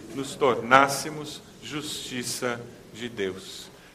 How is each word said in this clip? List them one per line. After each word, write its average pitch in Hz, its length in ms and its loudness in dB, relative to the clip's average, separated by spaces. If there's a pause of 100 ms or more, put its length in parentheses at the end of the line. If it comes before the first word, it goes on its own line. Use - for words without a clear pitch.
(160)
nos 135 200 -6
tornássemos 135 1080 4 (200)
justiça 123 1000 -6 (340)
de 117 160 -8
Deus. 98 580 -6 (280)